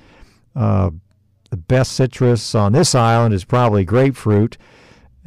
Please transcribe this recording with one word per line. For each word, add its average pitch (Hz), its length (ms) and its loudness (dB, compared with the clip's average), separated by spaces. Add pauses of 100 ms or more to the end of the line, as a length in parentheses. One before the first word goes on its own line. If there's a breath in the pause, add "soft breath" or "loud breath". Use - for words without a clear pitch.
(560 soft breath)
Uh, 98 340 0 (600)
the 101 60 -8
best 127 360 -2
citrus 123 640 -2
on 104 180 0
this 127 220 2
island 117 400 2
is 92 100 -4
probably 113 400 0
grapefruit, 113 720 0 (720 loud breath)